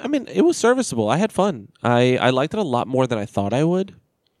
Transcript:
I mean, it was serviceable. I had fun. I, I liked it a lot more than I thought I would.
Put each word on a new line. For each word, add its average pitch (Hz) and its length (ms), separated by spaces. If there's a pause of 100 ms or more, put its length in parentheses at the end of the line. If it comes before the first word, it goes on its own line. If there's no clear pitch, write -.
I - 80
mean, 285 180
it - 140
was 330 160
serviceable. 226 520
I 123 60
had 208 160
fun. 165 380 (120)
I, 123 360
I 123 140
liked 131 220
it 214 60
a 214 40
lot 120 260
more 131 180
than 120 100
I 101 80
thought 98 280
I 139 100
would. 185 320 (460)